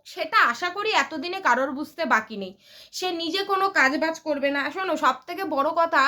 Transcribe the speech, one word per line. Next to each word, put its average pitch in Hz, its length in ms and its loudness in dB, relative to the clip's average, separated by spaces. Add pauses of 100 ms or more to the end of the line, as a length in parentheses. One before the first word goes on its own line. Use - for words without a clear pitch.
সেটা 330 400 -2
আশা 254 260 0
করি 415 220 -4
এতদিনে 320 480 0
কারোর 269 320 2
বুঝতে 294 320 -6
বাকি 220 320 0
নেই। 190 160 -10 (400)
সে 370 200 -4
নিজে 339 320 -4
কোনো 392 260 0
কাজবাজ 302 500 2
করবে 285 300 -2
না। 285 200 -2
শোনো, 370 260 -4
সব 269 200 2 (100)
থেকে 349 180 -6
বড় 294 260 0
কথা, 330 380 2